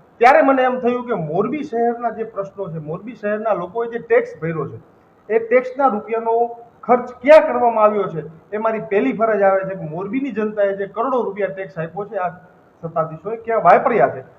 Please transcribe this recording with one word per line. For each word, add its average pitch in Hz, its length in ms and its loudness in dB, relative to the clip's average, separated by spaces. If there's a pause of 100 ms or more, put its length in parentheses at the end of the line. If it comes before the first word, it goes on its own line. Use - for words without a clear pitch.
(180)
ત્યારે 285 240 6
મને 262 220 4
એમ 254 160 0
થયું 240 280 -2
કે 240 60 -4
મોરબી 202 500 -4
શહેરના 233 460 -2
જે 214 140 -8
પ્રશ્નો 196 480 -10
છે, 160 60 -10
મોરબી 175 380 -10
શહેરના 214 380 -4
લોકોએ 180 340 -4
જે 233 120 -8
ટેક્સ 233 300 2 (120)
ભર્યો 160 260 -6
છે, 113 120 -14 (540)
એ 226 60 2
ટેક્સના 254 480 0
રૂપિયાનો 226 720 -2 (260)
ખર્ચ 233 280 0 (100)
ક્યાં 302 260 8
કરવામાં 240 360 2
આવ્યો 214 200 4
છે, 160 200 -6 (280)
એ 208 60 -4
મારી 220 220 -2
પહેલી 233 340 0
ફરજ 214 280 0
આવે 196 220 4
છે 190 120 -8
કે 165 140 -10
મોરબીની 196 420 -6
જનતાએ 208 440 -2
જે 196 100 -6
કરોડો 240 360 -2
રૂપિયા 196 260 -4
ટેક્સ 190 300 -12
આપ્યો 165 280 -8
છે, 214 120 -10
આ 180 120 -2 (520)
સત્તાધીશોએ 165 560 -6
ક્યાં 226 240 -2
વાપર્યા 190 480 4
છે. - 100 -8 (200)